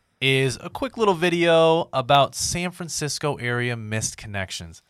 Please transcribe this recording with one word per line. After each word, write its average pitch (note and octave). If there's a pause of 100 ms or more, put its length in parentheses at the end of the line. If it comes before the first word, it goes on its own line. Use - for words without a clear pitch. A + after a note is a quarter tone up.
(220)
is C3+
a -
quick -
little G#3
video E3
about C3
San F3
Francisco D3+
area A#2+
missed A2
connections. F#2